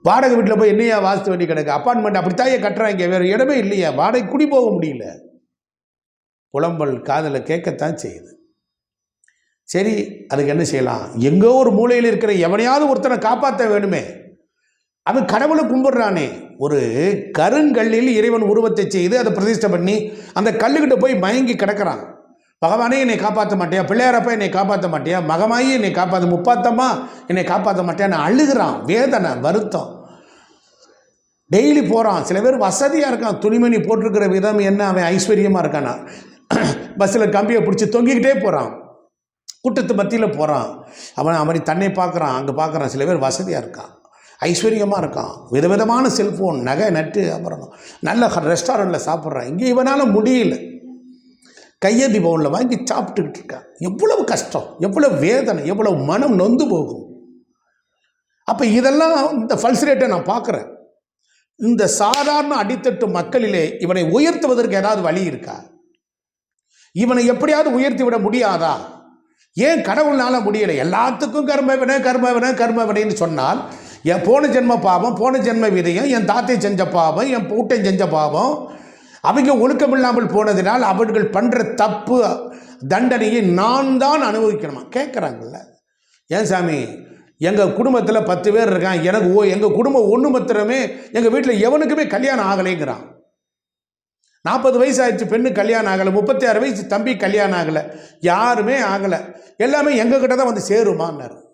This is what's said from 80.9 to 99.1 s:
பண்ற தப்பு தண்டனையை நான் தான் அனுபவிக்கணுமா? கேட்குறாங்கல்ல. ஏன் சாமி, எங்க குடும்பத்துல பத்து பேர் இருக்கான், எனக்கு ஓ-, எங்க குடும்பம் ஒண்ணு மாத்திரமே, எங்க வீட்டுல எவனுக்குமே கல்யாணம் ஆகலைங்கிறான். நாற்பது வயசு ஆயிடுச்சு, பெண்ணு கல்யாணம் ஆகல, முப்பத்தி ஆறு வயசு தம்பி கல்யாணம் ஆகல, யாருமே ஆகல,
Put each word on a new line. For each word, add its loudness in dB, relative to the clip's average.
பண்ற 0
தப்பு -2
தண்டனையை 0
நான் 2
தான் 2
அனுபவிக்கணுமா? -2
கேட்குறாங்கல்ல. -8
ஏன் -2
சாமி, -2
எங்க 2
குடும்பத்துல 0
பத்து 0
பேர் 4
இருக்கான், 0
எனக்கு 2
ஓ-, 6
எங்க 2
குடும்பம் 2
ஒண்ணு 2
மாத்திரமே, 0
எங்க 2
வீட்டுல -2
எவனுக்குமே 2
கல்யாணம் 0
ஆகலைங்கிறான். -4
நாற்பது 0
வயசு 2
ஆயிடுச்சு, -2
பெண்ணு 0
கல்யாணம் 0
ஆகல, 2
முப்பத்தி 2
ஆறு 2
வயசு -4
தம்பி -2
கல்யாணம் 0
ஆகல, -6
யாருமே 0
ஆகல, -4